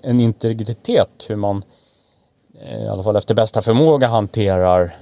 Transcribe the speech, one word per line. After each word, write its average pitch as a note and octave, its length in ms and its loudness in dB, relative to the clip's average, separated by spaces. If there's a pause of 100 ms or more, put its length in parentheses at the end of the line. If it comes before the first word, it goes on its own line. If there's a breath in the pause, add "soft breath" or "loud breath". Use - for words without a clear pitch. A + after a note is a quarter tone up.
en B2 160 2
integritet, A2+ 1080 -2
hur A2 80 -6
man, G2+ 280 -4 (1000 soft breath)
eh, A2 180 -10
i A2 40 -6
alla G2 160 -6
fall G#2 120 0
efter G#2 200 0
bästa A2 260 0
förmåga, C3 460 2
hanterar F#2+ 840 0 (100)